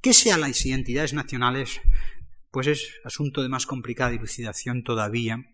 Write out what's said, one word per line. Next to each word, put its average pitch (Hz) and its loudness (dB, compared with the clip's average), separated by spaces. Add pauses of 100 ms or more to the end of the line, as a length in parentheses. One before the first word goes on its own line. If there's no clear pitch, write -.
Que 254 4
sean 190 6
las 139 0
identidades 131 -2
nacionales, 127 -2 (680)
pues 131 -4
es 147 -2 (160)
asunto 139 -6
de 127 -4
más 131 -4
complicada 123 -4
dilucidación 117 -6
todavía 113 -4 (160)